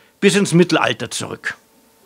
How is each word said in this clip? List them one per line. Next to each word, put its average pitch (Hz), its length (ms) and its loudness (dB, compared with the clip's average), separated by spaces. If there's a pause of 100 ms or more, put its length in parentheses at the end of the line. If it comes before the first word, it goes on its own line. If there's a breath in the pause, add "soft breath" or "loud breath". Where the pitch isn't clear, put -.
(200 soft breath)
bis 190 140 4
ins 185 180 0
Mittelalter 147 580 0
zurück. - 460 -10 (500)